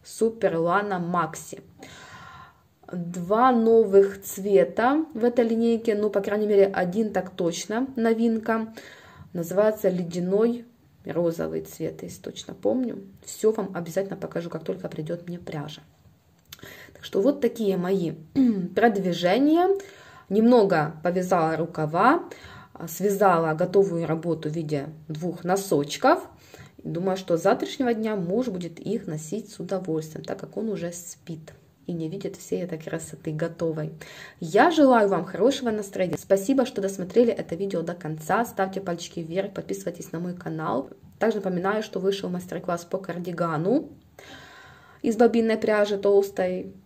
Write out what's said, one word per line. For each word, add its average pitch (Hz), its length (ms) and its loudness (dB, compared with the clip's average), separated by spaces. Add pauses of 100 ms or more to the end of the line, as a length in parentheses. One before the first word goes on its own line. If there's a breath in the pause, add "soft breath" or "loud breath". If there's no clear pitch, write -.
Супер 220 520 0
Лана 185 420 0
Макси. 170 600 -4 (1300 loud breath)
Два 185 600 2
новых 220 680 6
цвета 202 840 2 (100)
в 226 100 -2
этой 240 220 4
линейке, 226 480 2
ну, 208 160 0
по 202 100 2
крайней 208 280 0
мере, 196 180 8
один 196 460 0
так 185 180 -2
точно, 208 640 -2
новинка. 226 800 0 (600 loud breath)
Называется 190 540 2
«Ледяной 180 760 0 (400)
розовый 165 580 -2
цвет», 160 420 -8
если - 180 -14
точно - 320 -12
помню. 226 480 -2 (220)
Всё - 260 0
вам 202 240 -4
обязательно 190 420 -4
покажу, 170 320 -8
как 160 140 -10
только - 260 -8
придёт 165 380 -8
мне 175 140 -10
пряжа. 151 420 -10 (1080 loud breath)
Так - 120 -20
что - 160 -2
вот 285 200 -4
такие 226 360 -2
мои 175 360 -4 (220)
<clears throat> 214 400 0
продвижения. 214 960 2 (600 loud breath)
Немного 196 720 4
повязала 180 540 2
рукава, 170 680 2 (480 loud breath)
а, - 140 -14
связала 185 680 2
готовую 170 520 2
работу 160 420 -2
в 151 40 -4
виде 151 340 -4 (220)
двух 165 340 -6
носочков. 190 840 2 (520 loud breath)
Думаю, 180 380 -2
что 190 200 0
с 165 60 -2
завтрашнего 240 500 2
дня 220 220 -2
муж 202 340 0
будет 175 300 -8
их - 300 -4
носить 160 420 -6
с - 80 -18
удовольствием, 160 680 -4
так - 140 -8
как - 180 -12
он 220 120 -4
уже 175 240 -4
спит - 600 -14 (340)
и 180 60 -6
не 160 160 -4
видит 190 280 -8
всей 185 260 -6
этой 170 160 -8
красоты 160 540 -8
готовой. 160 600 -4 (480 loud breath)
Я 202 300 4
желаю 262 380 6
вам 175 160 0
хорошего 233 460 0
настроения. 196 480 -2
Спасибо, 240 480 2
что - 140 -6
досмотрели 196 520 2
это - 220 -6
видео 185 280 -4
до 175 120 -4
конца. 175 500 -2
Ставьте 190 360 -4
пальчики 175 400 -8
вверх, 185 320 -4
подписывайтесь 175 600 -8
на 165 80 -6
мой 180 140 -6
канал. 170 560 -6 (280)
Также 214 200 2
напоминаю, 190 440 -2
что 196 180 -6
вышел 190 280 -2
мастер-класс 175 560 -6
по 185 140 -6
кардигану 175 920 -2 (1120 loud breath)
из 226 140 0
бобинной 226 400 4
пряжи 208 420 2
толстой. 196 760 2 (140)